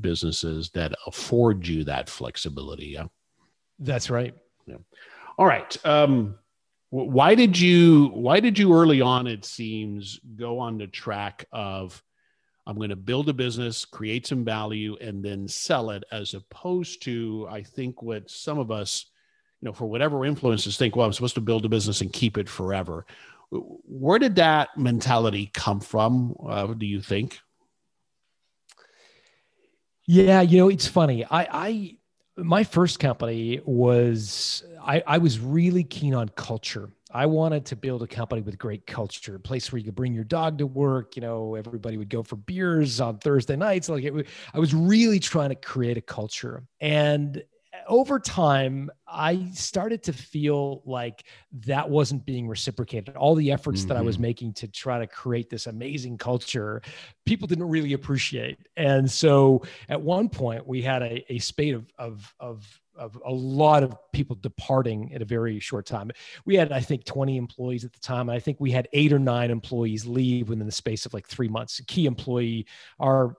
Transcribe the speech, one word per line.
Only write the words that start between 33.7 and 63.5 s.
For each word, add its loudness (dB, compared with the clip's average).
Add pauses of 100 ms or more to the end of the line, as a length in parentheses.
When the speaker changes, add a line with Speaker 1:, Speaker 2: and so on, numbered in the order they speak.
Speaker 2:
I, 2
I 4
was 4
really 2
keen -2
on -2
culture. -10 (220)
I 0
wanted 0
to -10
build -6
a -8
company -6
with -10
great -10
culture, -10
a -14
place -8
where -6
you -10
could -10
bring -4
your -4
dog -2
to -2
work. -2
You -10
know, -6
everybody -8
would -8
go -6
for -12
beers 0
on -2
Thursday 2
nights. 0
Like, -4
it -6
wa-, -4 (300)
I -8
was 2
really 4
trying 0
to -4
create -4
a -8
culture. -10 (160)
And 0 (440)
over 4
time, 0 (160)
I -2
started -6
to -4
feel -4
like -10 (420)
that -2
wasn't 2
being -6
reciprocated. -8
All 4
the 2
efforts -2
that -2
I -2
was 0
Speaker 1:
Mm-hmm. -2
Speaker 2:
making -4
to -14
try -6
to -6
create -6
this -10
amazing -10
culture, -4 (440)
people 0
didn't -2
really 0
appreciate. -4 (180)
And 4
so 6 (240)
at -4
one 0
point, -6
we -6
had -2
a, -8
a -6
spate -2
of, -10
of, -14
of, -16 (160)
of -14
a -6
lot 4